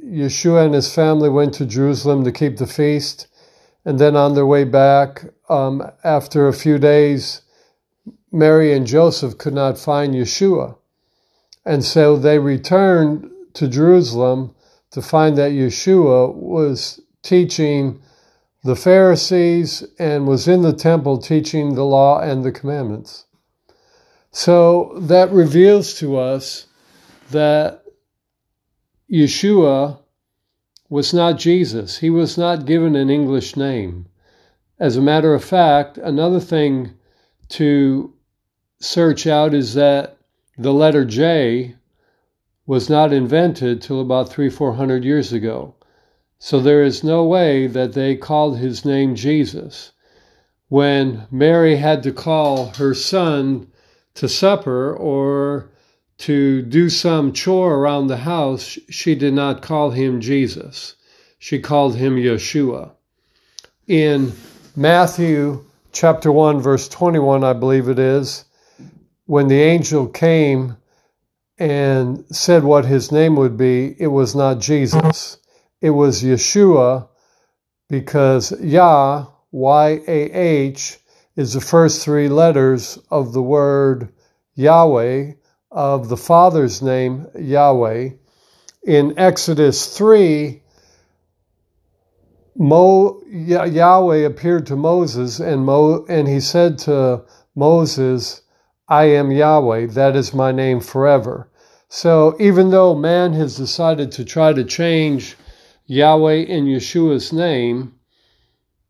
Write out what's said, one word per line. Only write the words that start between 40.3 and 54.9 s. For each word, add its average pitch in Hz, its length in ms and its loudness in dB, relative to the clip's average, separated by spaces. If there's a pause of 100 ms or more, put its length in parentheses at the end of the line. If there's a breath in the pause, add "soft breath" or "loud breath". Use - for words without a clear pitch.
the 131 160 -2
letter 147 320 2
J 123 720 -2 (920)
was 131 240 -4
not 151 240 2
invented 131 680 -2
till 135 200 -8
about 127 260 -4
three, 139 220 -4
four 131 240 -4
hundred 127 320 -4
years 139 260 -2
ago. 113 440 -8 (640)
So - 200 -2
there 147 240 4
is 139 220 -2
no 165 180 0
way 160 440 0
that 120 260 -6
they 135 240 -2
called 151 400 -2
his 123 260 -8
name 139 320 -2
Jesus. 127 800 -6 (720)
When 135 640 0
Mary 160 460 2
had 147 260 -2
to 135 80 -4
call 139 600 -4
her 139 200 -2
son 143 720 -4 (480)
to 135 120 -6
supper 156 640 -2